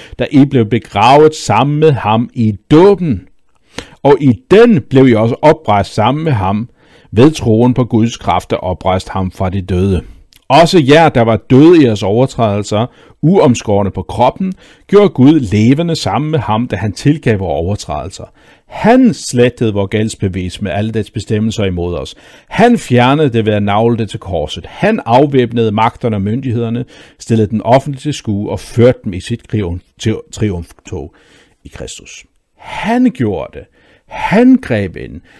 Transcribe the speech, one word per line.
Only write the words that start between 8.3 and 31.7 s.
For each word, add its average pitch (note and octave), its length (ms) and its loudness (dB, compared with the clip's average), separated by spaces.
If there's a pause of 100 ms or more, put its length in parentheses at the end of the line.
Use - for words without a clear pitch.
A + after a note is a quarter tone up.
der - 60 -2
oprejste F#2 560 -4
ham F#2+ 200 -6
fra F#2+ 180 -6
de F#2+ 120 -6
døde. F#2 420 -2 (440)
Også D#3+ 400 4
jer, D3+ 220 6
der A#2+ 120 0
var A2+ 160 2
døde D#3 440 6
i C#3 40 4
jeres G#2+ 180 0
overtrædelser, G#2+ 840 -2 (360)
uomskårne A#2+ 720 0
på F#2+ 100 -10
kroppen, C#3 520 -4 (340)
gjorde G3+ 220 4
Gud D3 300 4
levende C3 560 0
sammen D3 360 -4
med D#3 80 -2
ham, A2 280 -2
da A2 80 -8
han G2 180 -6
tilgav C3+ 460 -2
vores F#2 120 -6
overtrædelser. D#2+ 840 -8 (320)
Han A#3+ 480 2
slettede A#2+ 600 -2
vores G2 160 -4
gældsbevis F#2+ 720 -6
med G2 100 -6
alle G#2+ 200 -4
dets A2 200 -6
bestemmelser G#2+ 520 -4
imod F2 320 -4
os. C#2 200 -10 (320)
Han A#3 300 2
fjernede C3 520 0
det A2 160 -2
ved G#2+ 80 0
at G#2 100 -2
nagle G#2+ 340 0
det A2 120 -6
til A2 100 -12
korset. E2+ 460 -8
Han G#3 400 -4
afvæbnede A#2+ 640 0
magterne A2 440 -2
og G2 60 -4
myndighederne, A#2 640 -4 (340)
stillede A2 300 0
den G#2+ 120 -4
offentligt C3+ 400 0
til D3 120 -6
skue G#2 360 -6
og - 100 -6
førte B2 440 0
dem G2+ 100 -8
i F2+ 60 -8
sit - 220 -8 (120)
triumf-, F2+ 400 -6 (100)
tri-, - 280 -6
triumftog F2 840 -8 (480)
i - 40 -20
Kristus. - 580 -18 (300)